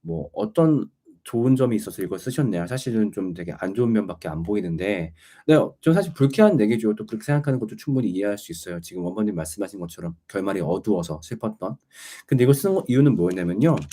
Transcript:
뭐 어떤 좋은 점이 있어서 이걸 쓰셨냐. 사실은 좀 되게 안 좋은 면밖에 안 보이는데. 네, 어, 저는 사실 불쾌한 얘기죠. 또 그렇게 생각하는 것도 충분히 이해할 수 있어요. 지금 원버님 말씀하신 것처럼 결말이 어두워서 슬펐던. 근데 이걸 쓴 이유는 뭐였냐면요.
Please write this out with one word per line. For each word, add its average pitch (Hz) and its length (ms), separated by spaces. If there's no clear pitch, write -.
뭐 82 320
어떤 151 560
좋은 123 340
점이 123 180
있어서 101 260
이걸 92 180
쓰셨냐. 107 480
사실은 113 440
좀 95 220
되게 87 260
안 95 160
좋은 117 160
면밖에 92 380
안 80 140
보이는데. 90 720
네, 151 100
어, 123 260
저는 160 140
사실 180 180
불쾌한 170 480
얘기죠. 110 340
또 107 100
그렇게 110 200
생각하는 143 340
것도 117 160
충분히 127 340
이해할 101 280
수 - 160
있어요. 87 280
지금 87 220
원버님 98 320
말씀하신 92 440
것처럼 85 360
결말이 98 320
어두워서 85 600
슬펐던. 110 540
근데 123 200
이걸 139 100
쓴 190 220
이유는 131 300
뭐였냐면요. 98 580